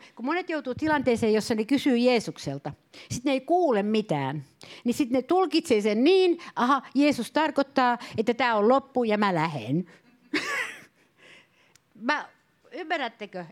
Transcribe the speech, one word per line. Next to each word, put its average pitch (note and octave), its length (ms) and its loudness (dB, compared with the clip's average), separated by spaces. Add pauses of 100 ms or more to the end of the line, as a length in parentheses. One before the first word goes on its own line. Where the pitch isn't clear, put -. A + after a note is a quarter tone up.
(140)
kun A3+ 100 -12
monet F4 260 -4
joutuu C#4+ 240 -6
tilanteeseen, B3 580 0
jossa G#3+ 220 0
ne A3 100 0
kysyy C4 320 2
Jeesukselta, E3+ 760 0 (380)
sit - 140 -6
ne C#4 80 0
ei C4 80 0
kuule D4+ 420 2
mitään, D#3 600 -2 (400)
niin A#3+ 100 0
sit B3 160 -2
ne B3+ 120 2
tulkitsee D#4+ 580 2
sen G#3+ 240 2
niin, F4+ 340 4 (180)
aha, B3+ 260 2 (120)
Jeesus C#4 380 2
tarkoittaa, C4+ 640 0 (200)
että A#3 160 0
tää A#3+ 200 0
on G#3 140 4
loppu C4 360 2
ja G#3 140 0
mä G3+ 160 2
lähen. D#3 520 -2 (460)
<laughs> - 140 -4 (1500)
Mä, A#3 340 -4 (440)
ymmärrättekö? A#3+ 800 -8